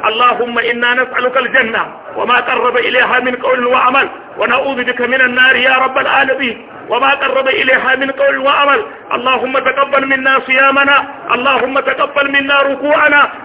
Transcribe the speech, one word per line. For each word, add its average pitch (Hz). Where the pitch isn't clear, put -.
اللهم 233
إنا 240
نسألك 254
الجنة 226
وما 240
قرب 240
إليها 240
من 247
قول 247
وعمل، 254
ونعوذ 247
بك 247
من 247
النار 254
يا 254
رب 262
العالمين 262
وما 262
قرب 269
إليها 262
من 269
قول 277
وعمل. 277
اللهم 254
تقبل 269
منا 269
صيامنا، 269
اللهم 254
تقبل 277
منا 277
ركوعنا 294